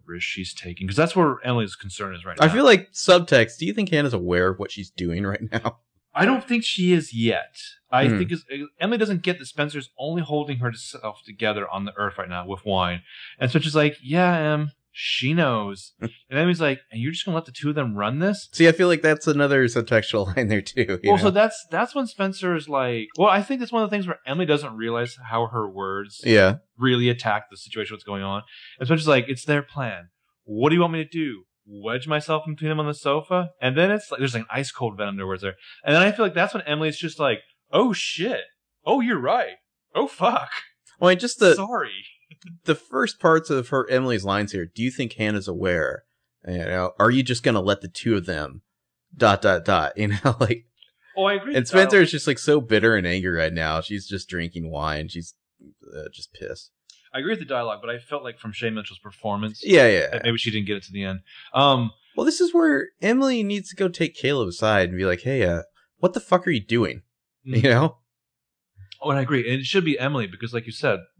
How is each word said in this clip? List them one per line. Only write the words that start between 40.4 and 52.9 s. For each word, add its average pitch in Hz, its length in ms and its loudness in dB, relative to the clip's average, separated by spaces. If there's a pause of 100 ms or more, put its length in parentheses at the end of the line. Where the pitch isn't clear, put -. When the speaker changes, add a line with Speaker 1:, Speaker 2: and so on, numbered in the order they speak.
Speaker 2:
Well, 180 100 6
I 185 60 8
just 240 240 -4
the 180 160 8
Speaker 1:
Sorry." 196 360 -4 (760)
Speaker 2:
the 156 100 2
first - 440 -6
parts 160 300 4
of 131 200 -2
her, 131 200 0
Emily's 127 340 0
lines 98 280 -2
here, 90 140 -4
"Do 110 180 -8
you 127 80 -2
think 123 220 -6
Hannah's 104 340 -2
aware? 87 560 -2 (440)
You 90 120 -6
know, 90 400 -4
are 110 120 6
you 131 120 2
just 123 200 -4
gonna 113 160 2
let 98 220 0
the - 60 -14
two - 280 -2
of 90 120 -2
them, 76 340 -6 (540)
dot, 104 260 4
dot, 92 240 2
dot," 82 280 0
<laughs> - 40 -14
you 104 120 0
know, 117 300 0
like, 113 260 -2 (520)
Speaker 1:
Oh, 190 80 2
I 202 80 4
agree 196 220 -4
Speaker 2:
and 131 80 2
Speaker 1:
with - 0 -
that. 120 40 -6
Speaker 2:
Spencer 190 340 6
is 165 100 4
just, 151 160 -4
like, 135 120 0
so 147 220 2
bitter 113 340 4